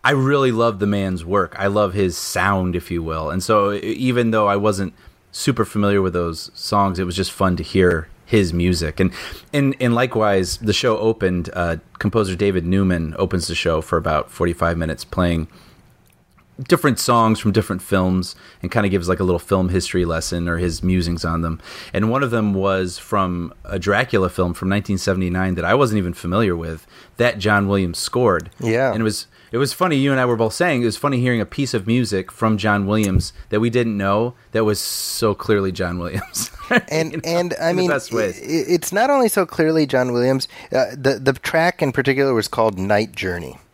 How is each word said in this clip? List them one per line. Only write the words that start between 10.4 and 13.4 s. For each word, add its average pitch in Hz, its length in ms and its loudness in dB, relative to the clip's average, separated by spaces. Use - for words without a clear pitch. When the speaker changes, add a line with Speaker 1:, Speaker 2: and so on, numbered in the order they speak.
Speaker 1:
the 107 160 0
show 110 260 2
opened, 95 540 0
uh, 85 240 -2
composer 101 360 0
David 92 300 2
Newman 87 540 0
opens 90 300 0